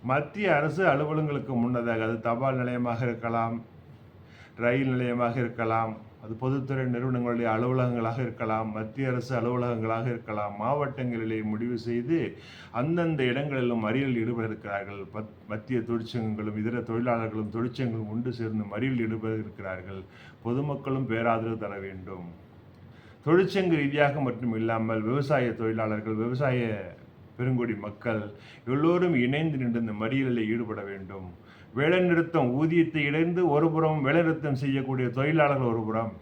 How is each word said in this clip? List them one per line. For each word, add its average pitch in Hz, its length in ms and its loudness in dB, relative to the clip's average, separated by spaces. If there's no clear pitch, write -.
மத்திய 151 360 0
அரசு 151 240 0
அலுவலகங்களுக்கு 147 600 0
முன்னதாக, 117 440 0
அது 117 180 0
தபால் 127 360 2
நிலையமாக 123 480 -2
இருக்கலாம், 113 460 0
ரயில் 127 320 4
நிலையமாக 120 480 2
இருக்கலாம், 113 520 0
அது 110 180 -12
பொதுத்துறை 131 420 -2
நிறுவனங்களுடைய 120 580 0
அலுவலகங்களாக 120 720 2
இருக்கலாம், 113 520 -2
மத்திய 127 380 -4
அரசு 123 260 -4
அலுவலகங்களாக 120 760 0
இருக்கலாம், 107 480 -4
மாவட்டங்களிலே 120 760 -2
முடிவு 117 240 -2
செய்து 120 320 0
அந்தந்த 160 420 0
இடங்களிலும் 127 540 0
மறியலில் 123 360 0
ஈடுபட 113 280 -2
இருக்கிறார்கள். 101 500 -6
பத்-, 107 200 -8
மத்திய 110 280 -2
தொழிற்சங்கங்களும் 110 720 -2
இதர 117 280 -2
தொழிலாளர்களும் 113 680 0
தொழிற்சங்கங்களும் 117 580 -2
ஒன்று 120 260 -2
சேர்ந்து 107 320 -2
மறியலில் 120 340 0
ஈடுபட 110 360 -2
இருக்கிறார்கள். 95 600 -10
பொதுமக்களும் 135 680 -2
பேராதரவு 113 520 2
தர 101 100 -6
வேண்டும். 92 400 -12
தொழிற்சங்க 185 560 4
ரீதியாக 143 460 4
மட்டும் 117 320 -2
இல்லாமல் 113 480 0
விவசாய 131 540 2
தொழிலாளர்கள், 110 640 0
விவசாய 123 440 0
பெருங்குடி 120 380 0
மக்கள் 107 380 -2
எல்லோரும் 170 420 4
இணைந்து 143 360 0
நின்று 120 240 0
இந்த 110 180 -4
மறியலில் 120 500 0
ஈடுபட 110 280 -2
வேண்டும். 95 380 -12
வேலை 170 300 4
நிறுத்தம் 165 420 4
ஊதியத்தை 160 500 4
இழந்து 170 340 2
ஒருபுறம் 156 520 4
வேலை 160 180 6
நிறுத்தம் 151 400 0
செய்யக்கூடிய 131 420 0
தொழிலாளர்கள் 143 520 4
ஒருபுறம் 110 500 0